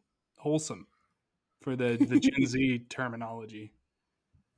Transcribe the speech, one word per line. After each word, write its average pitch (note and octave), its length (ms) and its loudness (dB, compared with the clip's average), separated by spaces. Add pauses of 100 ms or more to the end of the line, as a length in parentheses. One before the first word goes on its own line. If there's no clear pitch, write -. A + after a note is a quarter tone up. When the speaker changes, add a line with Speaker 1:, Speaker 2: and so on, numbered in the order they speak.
(380)
Speaker 1:
Wholesome D3+ 500 -4 (720)
for C3 140 -4
the, B2 220 2
the B2 220 4
Gen F3+ 260 2
Speaker 2:
<laughs> - 20 0
Speaker 1:
Z B2+ 420 2
terminology. A2+ 840 -8 (840)